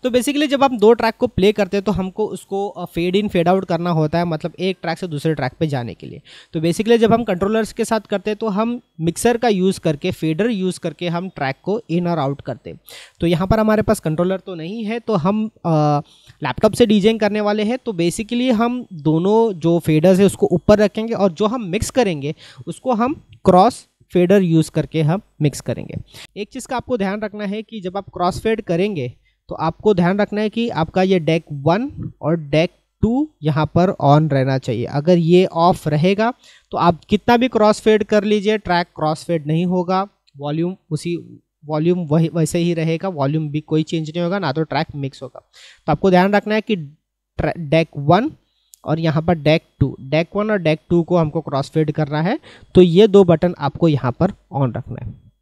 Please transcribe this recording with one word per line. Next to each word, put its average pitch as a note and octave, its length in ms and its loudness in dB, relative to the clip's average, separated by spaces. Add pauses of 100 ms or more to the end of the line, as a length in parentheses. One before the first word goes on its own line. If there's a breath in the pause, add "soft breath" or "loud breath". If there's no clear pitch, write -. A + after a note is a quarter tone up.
तो B3 80 -2
basically C4+ 380 0
जब C4+ 160 2
हम B3+ 140 0
दो G#3 140 6
ट्रैक A3+ 260 0
को B3 80 0
प्ले G3+ 260 2
करते G3 240 -2
हैं G3 80 -2
तो G#3+ 80 0
हमको F#3 340 -4
उसको, G3 420 -8
अ, F3 160 -12
फेड F3+ 320 -4
इन G#3+ 120 0
फेड F3 200 0
आउट F#3+ 160 2
करना F3 260 -2
होता D#3+ 280 0
है, F3 60 0
मतलब E3 360 -4
एक F#3 220 -4
ट्रैक E3 160 -6
से F#3+ 80 -8
दूसरे D#3 280 -2
ट्रैक C3+ 260 -4
पे E3 60 0
जाने A#2+ 280 -4
के - 120 -18
लिए। - 160 -16 (300 loud breath)
तो E3 80 -2
basically G3+ 380 2
जब A3 140 4
हम A3+ 120 2
कंट्रोलर्स G#3+ 480 -2
के A3+ 120 -4
साथ A3 160 -2
करते G3+ 300 -6
हैं G#3+ 60 -4
तो A3 120 -4
हम A3+ 320 -2 (200)
मिक्सर E3+ 360 0
का A#3+ 120 0
यूज़ F#3+ 320 0
करके, E3 300 -2
फेडर E3 400 -2
यूज़ F#3 300 -4
करके E3+ 280 -8
हम F3 200 -6
ट्रैक C#3 340 -6
को G3+ 180 -4 (100)
in F3 160 -2
और E3+ 120 -2
आउट C#3 220 -4
करते - 300 -12
हैं। - 100 -16 (400 loud breath)
तो E3+ 60 0
यहाँ F3 200 0
पर A3 140 2
हमारे G#3+ 220 2
पास G#3+ 180 0
कंट्रोलर F3 400 -2
तो F#3+ 140 -14
नहीं F3+ 300 -10
है, A3+ 160 -6
तो A3+ 140 -4
हम, G3+ 320 0
अ, D3+ 540 0 (420 soft breath)
लैपटॉप D3 300 0
से B3 140 4
डीजेइंग G#3+ 340 2
करने G#3 200 0
वाले G#3 220 0
हैं। A#3 160 -2
तो A3+ 140 -8
basically A3 600 -2
हम A#3+ 400 0
दोनों F3+ 600 2
जो E3+ 260 0
फेडर्स D#3+ 400 4
है G3+ 80 6
उसको - 260 2
ऊपर G#3 260 4
रखेंगे A3 360 0
और F#3+ 180 0
जो G3+ 140 -2
हम A#3+ 160 -2
मिक्स G3 280 -4
करेंगे D#3 440 -2 (320 loud breath)
उसको - 260 -6
हम A#3+ 220 0 (300)
क्रॉस F#3+ 420 4 (260)
फेडर F#3 300 4
यूज़ D#3+ 280 2
करके D#3 320 -4
हम D#3+ 180 0 (220)
मिक्स D3 180 0
करेंगे। - 340 -8 (420 loud breath)
एक G3+ 160 -12
चीज़ B3+ 160 -14
का B3+ 80 -6
आपको B3 200 -4
ध्यान G3 240 -4
रखना G#3 240 -10
है G#3 180 -8
कि A3 180 -14
जब F#3 160 -8
आप G3 120 -8
क्रॉस - 320 -4
फेड A3 200 -2
करेंगे E3+ 540 -4 (340)
तो - 80 -10
आपको E3 380 0
ध्यान F3+ 260 2
रखना G#3 200 -2
है G#3+ 80 -2
कि A#3 200 -4
आपका E3 340 -2
ये F#3+ 160 4
डेक D#3+ 340 0
वन E3+ 600 -2 (100)
और D#3 140 0
डेक D3+ 340 0 (320)
टू C4 260 0 (140)
यहाँ D3+ 240 0
पर F3+ 380 0
on D3 280 6
रहना C3+ 260 0
चाहिए। A#2+ 260 -4
अगर E3+ 340 2
ये F3 280 4
ऑफ E3+ 420 0
रहेगा F#3+ 460 0 (360 soft breath)
तो - 80 -6
आप E3+ 300 2
कितना A#3+ 280 2
भी B3 120 2
क्रॉस G#3+ 320 2
फेड G#3+ 240 2
कर G#3 200 0
लीजिए, G#3+ 340 0
ट्रैक F3 280 -2
क्रॉस D#3 380 -4
फेड D#3+ 220 -4
नहीं D#3+ 200 0
होगा, F#3 420 -2 (280)
वॉल्यूम D#3 400 -4 (140)
उसी, D3+ 520 -8 (220)
वॉल्यूम D#3 340 0
वही, D#3+ 360 0
वैसे E3 240 0
ही E3+ 160 0
रहेगा, D#3+ 340 -4
वॉल्यूम D3+ 400 -2
भी D3 120 -4
कोई D#3 220 -2
चेंज D#3 280 -6
नहीं E3+ 120 -4
होगा, F3 160 -2
ना D#3+ 140 -4
तो D#3+ 100 -4
ट्रैक D3 320 -4
मिक्स C#3 280 -8
होगा। - 280 -18 (360 loud breath)
तो D#3 60 2
आपको - 180 2
ध्यान F#3 240 4
रखना G#3 200 0
है A3 60 0
कि G#3 160 -2 (600)
ट्रै-, D#3+ 220 -4
डेक D#3+ 380 0
वन F3 340 2 (540)
और D#3+ 160 -2
यहाँ D#3+ 220 0
पर F3 120 0
डेक D3+ 280 2 (160)
टू, C#3 220 0
डेक D3 360 -2
वन G#3 140 -2
और G#3+ 80 0
डेक D#3+ 220 0 (100)
टू F3 120 2
को F3 140 0
हमको E3 240 0
क्रॉस C#3 300 -6
फेड D#3 220 0
करना D3+ 300 -2
है, A3+ 180 -2 (340 loud breath)
तो F#3 80 8
ये F#3 260 6
दो G3 160 8
बटन F3 340 2
आपको C#3+ 300 0
यहाँ C3+ 240 0
पर E3+ 180 0
on C#3 460 -4
रखना - 280 -12
है। - 260 -16 (120)